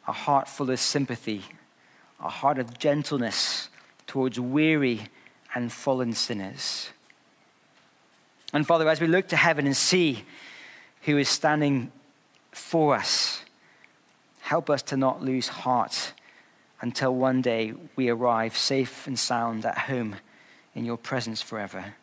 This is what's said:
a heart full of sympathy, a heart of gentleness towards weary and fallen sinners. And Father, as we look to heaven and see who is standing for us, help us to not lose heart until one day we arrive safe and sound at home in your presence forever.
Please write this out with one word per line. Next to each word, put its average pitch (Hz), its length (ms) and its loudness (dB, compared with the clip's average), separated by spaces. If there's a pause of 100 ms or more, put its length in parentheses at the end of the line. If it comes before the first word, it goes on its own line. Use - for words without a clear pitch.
a - 40 -2
heart 139 360 2
full 135 220 -4
of 127 100 0
sympathy, 117 600 -2 (760)
a - 100 -6
heart 135 300 0
of 120 180 -6
gentleness 143 920 0 (360)
towards 131 340 -2
weary 131 680 2 (480)
and 120 160 -4
fallen 127 420 -2
sinners. - 760 -6 (1600)
And 147 140 2
Father, 160 200 6
as 156 140 4
we 165 60 4
look 190 220 2
to 170 60 0
heaven 151 300 4
and 139 100 2
see 151 500 2 (800)
who 147 140 2
is 135 100 4
standing 143 640 2 (600)
for 151 440 2
us, - 460 0 (1000)
help 156 300 -2
us 139 120 2
to - 140 -6
not 131 260 0
lose 131 280 -2
heart - 640 -2 (680)
until 127 340 -2
one 131 280 2
day 113 320 0 (240)
we 127 100 2
arrive 117 500 2
safe - 480 0
and 127 140 -4
sound 117 460 -2
at - 120 -2
home 117 380 -4 (580)
in 117 120 -6
your 117 100 -4
presence 113 460 -6
forever. 101 600 -8